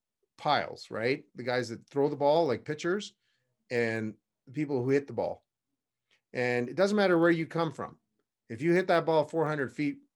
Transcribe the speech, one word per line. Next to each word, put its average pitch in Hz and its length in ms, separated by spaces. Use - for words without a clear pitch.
piles, - 540
right? 113 340
The 123 80
guys 123 240
that 113 200
throw 139 200
the 147 80
ball, 147 300
like 117 180
pitchers, 170 500
and 113 440
the 131 60
people 139 300
who 131 80
hit 139 160
the 127 60
ball. 95 320
And 123 360
it 135 80
doesn't 202 200
matter 185 220
where 170 120
you 165 160
come 165 260
from. - 240
If 113 140
you 170 100
hit 185 160
that 165 180
ball 156 180
four 156 220
hundred 143 260
feet, 143 260